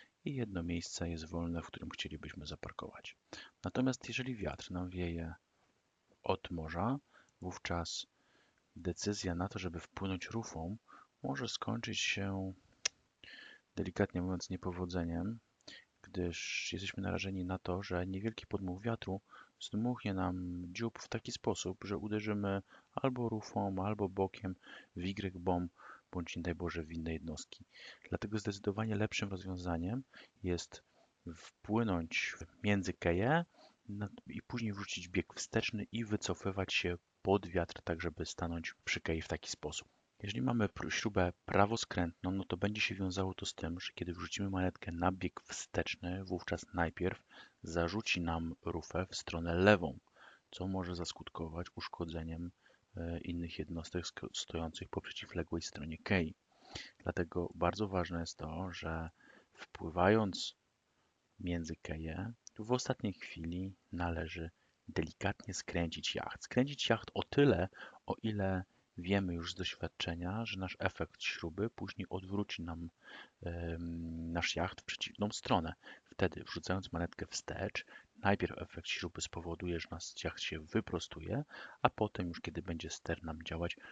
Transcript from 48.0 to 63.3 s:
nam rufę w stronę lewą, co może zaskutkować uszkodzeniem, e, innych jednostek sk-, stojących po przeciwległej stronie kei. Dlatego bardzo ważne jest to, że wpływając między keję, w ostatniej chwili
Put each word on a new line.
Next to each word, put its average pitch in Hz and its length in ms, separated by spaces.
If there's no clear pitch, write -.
nam 82 420
rufę 85 480
w - 60
stronę 85 380
lewą, 87 440
co - 160
może 92 280
zaskutkować 85 800
uszkodzeniem, 82 760
e, 85 240
innych 85 380
jednostek 82 460
sk-, - 300
stojących - 540
po - 120
przeciwległej - 640
stronie 78 360
kei. 87 360
Dlatego 90 560
bardzo 87 340
ważne 87 320
jest - 180
to, 82 340
że 82 380
wpływając 92 1040
między 85 360
keję, 82 560
w 107 140
ostatniej 123 400
chwili 90 600